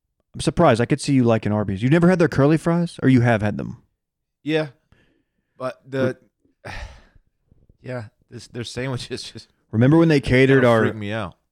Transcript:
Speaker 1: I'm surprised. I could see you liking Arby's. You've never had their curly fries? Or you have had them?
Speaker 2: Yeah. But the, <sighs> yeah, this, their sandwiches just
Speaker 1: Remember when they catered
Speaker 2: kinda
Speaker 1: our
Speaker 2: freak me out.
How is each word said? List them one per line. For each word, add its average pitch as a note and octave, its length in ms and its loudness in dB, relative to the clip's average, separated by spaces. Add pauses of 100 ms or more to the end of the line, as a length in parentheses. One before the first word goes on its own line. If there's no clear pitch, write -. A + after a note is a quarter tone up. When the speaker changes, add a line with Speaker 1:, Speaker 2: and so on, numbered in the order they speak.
(320)
Speaker 1:
I'm - 80 -14
surprised. C#3+ 400 2
I A#2 60 0
could C#3 140 -2
see C#3+ 140 -4
you B2+ 100 4
liking A2 280 0
Arby's. G2+ 300 -4
You've B2+ 100 2
never E3+ 160 4
had F#3 100 2
their E3 100 2
curly C#3+ 280 2
fries? E3+ 460 -4
Or C3 60 2
you C3 140 4
have A#2 200 2
had G#2 160 -4
them? - 240 -12 (600)
Speaker 2:
Yeah. D#3 260 -4 (880)
But B2+ 320 -12
the, C3 280 -4 (480)
<sighs> - 80 -16 (1120)
yeah, B2 220 -14 (260)
this, A#2 180 -20
their A#2+ 160 -12
sandwiches B2 680 -10
just - 160 -20 (220)
Speaker 1:
Remember B2+ 280 4
when E3 100 4
they D3+ 120 4
catered C3+ 420 4
Speaker 2:
kinda B2 60 6
Speaker 1:
our A2+ 160 4
Speaker 2:
freak G#2+ 100 -2
me G#2 180 -10
out. G#2+ 240 -8 (160)